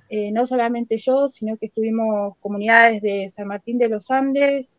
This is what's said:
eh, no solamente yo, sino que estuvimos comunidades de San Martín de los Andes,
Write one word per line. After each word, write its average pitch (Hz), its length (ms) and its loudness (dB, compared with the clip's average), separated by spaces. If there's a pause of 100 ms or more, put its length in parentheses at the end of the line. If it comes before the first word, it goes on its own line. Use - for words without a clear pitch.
eh, 208 220 -4
no 226 140 0
solamente 240 520 -2
yo, 269 320 2
sino 220 280 -6
que 220 100 -10
estuvimos 220 720 -2
comunidades 220 640 4
de 202 280 -2
San 202 180 -10
Martín 208 320 -6
de 233 100 2
los 214 220 -6
Andes, 277 680 0